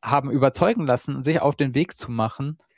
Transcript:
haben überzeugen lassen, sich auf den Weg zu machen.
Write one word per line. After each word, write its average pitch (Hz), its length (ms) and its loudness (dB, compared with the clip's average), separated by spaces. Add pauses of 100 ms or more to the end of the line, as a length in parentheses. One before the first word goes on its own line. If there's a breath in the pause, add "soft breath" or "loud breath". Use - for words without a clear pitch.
haben 135 280 0
überzeugen 156 540 2
lassen, 135 380 -2
sich 156 180 0
auf 143 140 2
den 131 200 0
Weg 151 220 0
zu - 140 -10
machen. 117 460 -4 (200)